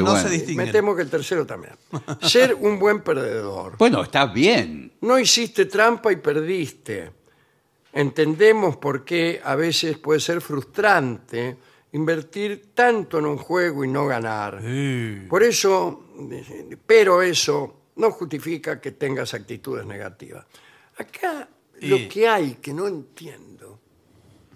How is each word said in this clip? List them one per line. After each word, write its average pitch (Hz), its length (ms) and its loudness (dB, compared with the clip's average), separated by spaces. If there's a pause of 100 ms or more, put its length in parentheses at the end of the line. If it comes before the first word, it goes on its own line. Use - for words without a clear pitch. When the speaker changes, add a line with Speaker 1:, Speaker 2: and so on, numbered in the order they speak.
Speaker 1:
no 95 100 4
Speaker 2:
bueno. 101 100 4
Speaker 1:
se - 80 0
distinguen. 170 360 -2
Speaker 3:
Me 180 80 -4
temo 208 220 2
que 175 60 -2
el 143 80 -6
tercero 156 360 -2
también. 98 280 -14 (180)
<laughs> 143 300 -8
Ser 240 340 4
un 208 220 0
buen 208 240 2
perdedor. 104 760 -4
Speaker 2:
Bueno, 214 260 4
está 139 220 2
bien. 101 680 0 (100)
Speaker 3:
No 247 160 4
hiciste 233 480 2
trampa 220 460 2
y 175 60 0
perdiste. 147 920 -4 (840)
Entendemos 156 840 4
por 135 280 -4
qué 170 380 -2
a 135 120 -2
veces 160 420 0
puede 151 220 2
ser 170 220 -2
frustrante 131 1160 -2 (360)
invertir 165 800 -4
tanto 233 460 2
en 151 60 -2
un 147 120 -2
juego 165 460 -2
y 135 40 -2
no 143 180 0
ganar. 110 560 -4
Speaker 1:
Sí. 117 680 -4
Speaker 3:
Por 185 120 2
eso, 196 600 2 (840)
pero 190 360 6
eso 147 600 -2 (120)
no 220 160 2
justifica 156 680 -8
que 135 120 -10
tengas 131 420 -6
actitudes 110 520 -10
negativas. 101 600 -16 (520)
Acá 311 500 -8 (340)
lo 139 160 2
Speaker 1:
Sí. 110 120 -4
Speaker 3:
que 220 180 2
hay 165 280 0
que 143 180 -12
no 180 140 -6
entiendo 143 920 -14 (760)